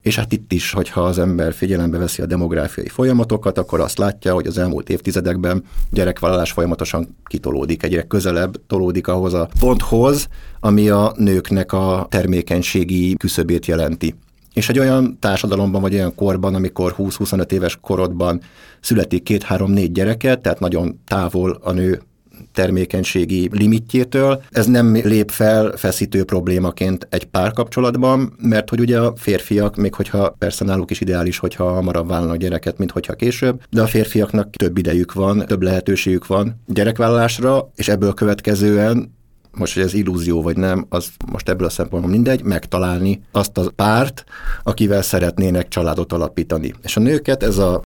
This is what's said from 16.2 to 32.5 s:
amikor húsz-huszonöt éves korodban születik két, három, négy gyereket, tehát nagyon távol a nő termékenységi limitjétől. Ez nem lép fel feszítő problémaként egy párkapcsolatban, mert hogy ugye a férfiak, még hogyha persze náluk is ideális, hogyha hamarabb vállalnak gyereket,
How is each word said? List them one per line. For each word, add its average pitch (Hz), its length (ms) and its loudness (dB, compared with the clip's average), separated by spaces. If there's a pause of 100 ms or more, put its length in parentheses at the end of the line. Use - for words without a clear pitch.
amikor 92 360 -2
húsz-huszonöt 98 600 -2
éves 90 300 -2
korodban 90 600 -2 (380)
születik 90 440 0
két, 104 200 0
három, 98 280 0
négy 98 200 2
gyereket, 113 500 0
tehát 85 180 -2
nagyon 85 460 -2
távol 92 560 -2
a 90 100 -4
nő 90 300 0 (520)
termékenységi 92 1000 0
limitjétől. 123 960 2
Ez 117 160 2
nem 117 300 6
lép 107 360 2
fel 110 460 4
feszítő 98 460 0
problémaként 92 840 -2
egy - 160 -4
párkapcsolatban, 123 1160 0
mert 110 280 2
hogy 117 100 -2
ugye 120 200 2
a 117 160 2
férfiak, 104 600 0
még 101 180 0
hogyha 98 440 0
persze - 280 -4
náluk 95 260 -2
is - 100 -6
ideális, 90 360 -2
hogyha 90 360 -2
hamarabb 87 340 -2
vállalnak 85 300 -2
gyereket, 87 400 -4